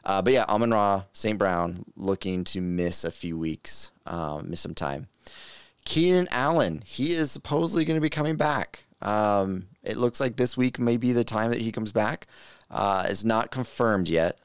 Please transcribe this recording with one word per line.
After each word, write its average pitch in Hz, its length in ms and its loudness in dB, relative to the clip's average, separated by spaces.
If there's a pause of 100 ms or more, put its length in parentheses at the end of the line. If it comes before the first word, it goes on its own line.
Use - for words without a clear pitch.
Uh, 95 180 0
but 117 120 4
yeah, 120 160 4
Amon-Ra 104 540 2 (100)
Saint 107 240 -2
Brown 90 480 0 (100)
looking 92 480 -2
to 92 160 -4
miss 90 460 -2
a 82 60 -4
few 82 260 -8
weeks, - 540 -6 (140)
um, 78 440 -6
miss 85 100 -6
some - 160 -6
time. 71 320 -6 (800)
Keenan 180 460 4
Allen, 127 540 2
he 151 280 -2
is 156 180 0
supposedly 160 540 0
gonna 160 160 0
be 151 80 0
coming 151 260 -2
back. 147 480 -2 (180)
Um, 101 640 2 (140)
it 107 140 -4
looks 120 240 0
like 127 160 0
this 120 220 2
week 127 200 2
may 120 200 2
be 123 160 2
the 120 100 4
time 113 280 0
that 117 100 -2
he 113 100 -4
comes 107 220 -6
back. 113 340 0 (420)
Uh, 98 400 0
it's 101 140 -2
not 113 260 2
confirmed 110 600 0
yet. 82 360 2